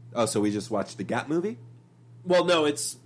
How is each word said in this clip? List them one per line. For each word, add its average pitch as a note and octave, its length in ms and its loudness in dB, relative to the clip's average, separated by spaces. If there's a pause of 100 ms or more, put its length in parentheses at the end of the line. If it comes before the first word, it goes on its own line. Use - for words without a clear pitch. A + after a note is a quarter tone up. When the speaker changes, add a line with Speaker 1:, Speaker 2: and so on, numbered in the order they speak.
(140)
Speaker 1:
Oh, A#2 140 2
so A2 140 0
we G#2 100 2
just G2+ 180 -4
watched G2+ 280 -4
the G2 60 -8
Gap A#2 240 -4
movie? F3 300 -2 (680)
Speaker 2:
Well, F3+ 220 4
no, E3+ 200 4
it's - 300 -2 (100)